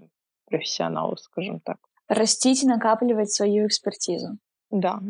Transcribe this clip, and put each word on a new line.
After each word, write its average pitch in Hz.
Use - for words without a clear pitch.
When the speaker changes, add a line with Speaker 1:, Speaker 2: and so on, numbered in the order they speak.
Speaker 1:
профессионалов, -
скажем 180
так. -
Speaker 2:
Растить, 240
накапливать 226
свою 208
экспертизу. 180
Speaker 1:
Да, 196